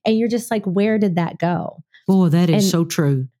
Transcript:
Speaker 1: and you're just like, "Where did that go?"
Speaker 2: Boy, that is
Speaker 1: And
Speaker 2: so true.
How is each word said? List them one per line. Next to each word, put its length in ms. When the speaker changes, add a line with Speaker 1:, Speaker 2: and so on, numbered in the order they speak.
Speaker 1:
and 120
you're 100
just 240
like, 140
"Where 340
did 160
that 240
go?" 440
Speaker 2:
Boy, 220
that 200
is 140
Speaker 1:
And 80
Speaker 2:
so 140
true. 420